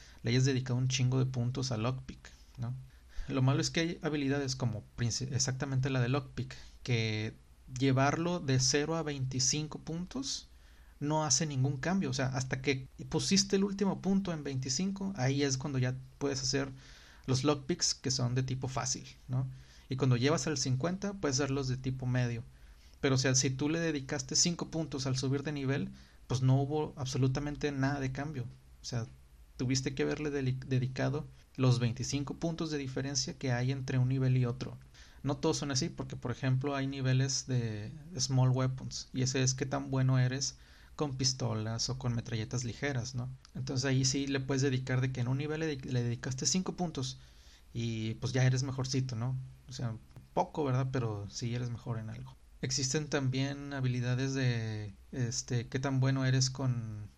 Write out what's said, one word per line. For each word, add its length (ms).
le 80
hayas 140
dedicado 340
un 80
chingo 320
de 60
puntos 480
a 40
lockpick, 540
¿no? 160
Lo 140
malo 180
es 100
que 120
hay 220
habilidades 520
como 280
princi-, 380
exactamente 560
la 100
de 100
lockpick, 460
que 520
llevarlo 640
de 200
cero 360
a 80
veinticinco 760
puntos 680
no 260
hace 200
ningún 320
cambio. 320
O 40
sea, 140
hasta 340
que 260
pusiste 480
el 60
último 380
punto 320
en 100
veinticinco, 720
ahí 280
es 140
cuando 220
ya 160
puedes 240
hacer 300
los 180
lockpicks 520
que 160
son 240
de 80
tipo 240
fácil, 400
¿no? 200
Y 80
cuando 200
llevas 300
al 100
cincuenta, 560
puedes 260
hacerlos 280
de 100
tipo 280
medio. 380
Pero, 140
o 20
sea, 180
si 140
tú 200
le 100
dedicaste 560
cinco 360
puntos 360
al 100
subir 260
de 80
nivel, 400
pues 140
no 200
hubo 360
absolutamente 720
nada 280
de 120
cambio. 320
O 40
sea, 220
tuviste 380
que 80
haberle 280
deli-, 360
dedicado 600
los 240
veinticinco 580
puntos 340
de 60
diferencia 600
que 140
hay 200
entre 260
un 120
nivel 280
y 80
otro. 320
No 140
todos 200
son 140
así, 180
porque, 260
por 160
ejemplo, 440
hay 120
niveles 600
de 440
small 300
weapons, 640
y 100
ese 200
es 100
qué 120
tan 260
bueno 280
eres 380
con 220
pistolas 720
o 100
con 160
metralletas 480
ligeras, 520
¿no? 140
Entonces 300
ahí 200
sí 220
le 120
puedes 240
dedicar 380
de 100
que 100
en 60
un 100
nivel 240
le, 160
le 260
dedicaste 420
cinco 300
puntos 440
y, 420
pues, 180
ya 120
eres 180
mejorcito, 520
¿no? 220
O 40
sea, 220
poco, 300
¿verdad? 280
Pero 380
sí 260
eres 140
mejor 300
en 100
algo. 280
Existen 460
también 640
habilidades 600
de, 640
este, 560
qué 120
tan 200
bueno 260
eres 240
con 680